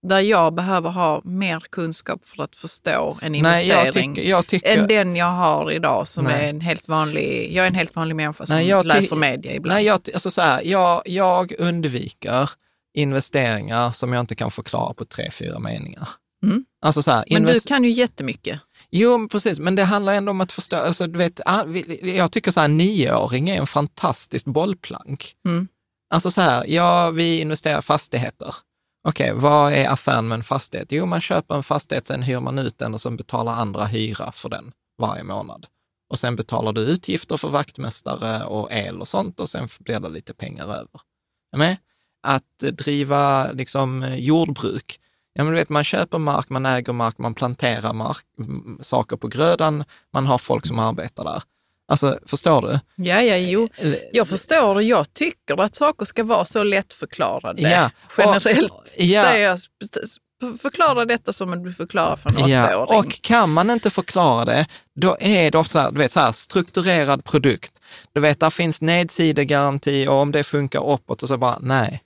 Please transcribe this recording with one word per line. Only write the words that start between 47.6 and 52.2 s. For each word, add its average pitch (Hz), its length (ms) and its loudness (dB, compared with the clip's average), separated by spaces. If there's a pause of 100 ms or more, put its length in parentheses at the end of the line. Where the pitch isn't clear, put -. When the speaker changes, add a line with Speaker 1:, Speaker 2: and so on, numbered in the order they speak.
Speaker 2:
mark, 113 320 -6 (140)
m-, 120 420 -10
saker 120 360 -4
på - 100 -10
grödan, 151 560 0 (300)
man 135 120 0
har 131 120 2
folk - 300 -2
som 113 120 -4
arbetar - 440 -4
där. - 200 -8 (460)
Alltså, 139 360 2